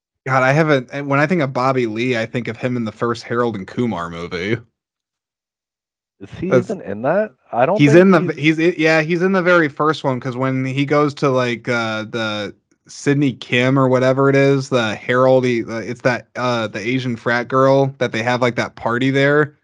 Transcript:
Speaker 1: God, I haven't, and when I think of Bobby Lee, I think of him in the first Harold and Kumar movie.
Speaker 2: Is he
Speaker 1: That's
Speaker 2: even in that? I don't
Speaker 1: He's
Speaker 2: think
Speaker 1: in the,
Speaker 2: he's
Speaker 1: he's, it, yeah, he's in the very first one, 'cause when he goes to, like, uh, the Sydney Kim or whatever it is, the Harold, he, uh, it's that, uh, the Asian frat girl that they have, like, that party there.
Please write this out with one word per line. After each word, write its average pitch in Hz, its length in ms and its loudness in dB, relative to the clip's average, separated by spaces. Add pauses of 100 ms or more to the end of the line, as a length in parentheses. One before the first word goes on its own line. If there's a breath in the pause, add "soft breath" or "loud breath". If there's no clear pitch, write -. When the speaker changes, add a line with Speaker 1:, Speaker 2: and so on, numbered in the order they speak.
(260)
Speaker 1:
God, 131 160 0
I 131 120 4
haven't, 147 380 2
and 143 160 -8
when 139 120 0
I 151 80 2
think 180 140 0
of 135 120 -2
Bobby 127 320 0
Lee, 117 320 -2
I 113 80 -2
think 113 220 -6
of 110 100 -8
him 123 200 -4
in 117 80 -4
the 107 60 -8
first 117 320 -4
Harold 120 320 -2
and 95 120 -10
Kumar 92 420 -4
movie. 87 480 -6 (1600)
Speaker 2:
Is 98 200 -20
he 170 100 -6
Speaker 1:
That's 127 200 2
Speaker 2:
even 196 120 -8
in 104 200 -10
that? 190 300 -2 (200)
I 120 140 2
don't 180 120 0
Speaker 1:
He's 143 140 6
Speaker 2:
think 175 100 8
Speaker 1:
in 190 100 8
the, 165 100 6 (120)
Speaker 2:
he's 151 240 0
Speaker 1:
he's, - 20 -6
it, 165 180 0
yeah, 160 240 2
he's 165 200 -2
in 190 120 0
the 185 80 0
very 170 260 2
first 147 380 -2
one, 127 140 -2
'cause 120 180 -8
when 131 260 -2
he 131 220 -2
goes 147 300 2
to, 147 140 0
like, 123 380 -2
uh, 113 360 -2
the 107 520 -6 (320)
Sydney 143 460 -2
Kim 127 440 0
or 131 120 2
whatever 131 400 2
it 135 60 2
is, 139 340 2
the 113 260 -2
Harold, 127 500 2
he, 120 200 0
uh, 113 140 -8
it's 113 220 -10
that, 120 360 -2
uh, 120 300 -2
the 104 120 -8
Asian 123 380 -4
frat 120 320 -2
girl 135 480 4
that 120 160 -2
they 113 100 -2
have, 123 180 0
like, 120 140 0
that 110 200 -4
party 123 360 -2
there. 143 520 2